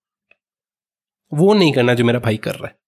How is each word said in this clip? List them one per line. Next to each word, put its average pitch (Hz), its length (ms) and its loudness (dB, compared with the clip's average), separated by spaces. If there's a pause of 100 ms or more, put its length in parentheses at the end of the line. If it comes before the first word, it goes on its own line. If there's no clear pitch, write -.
(1300)
वो 185 220 2
नहीं 170 180 2
करना 123 220 2
जो 120 100 0
मेरा 120 140 0
भाई 110 180 -2
कर - 180 -10
रहा - 120 -2
है, - 100 -20 (120)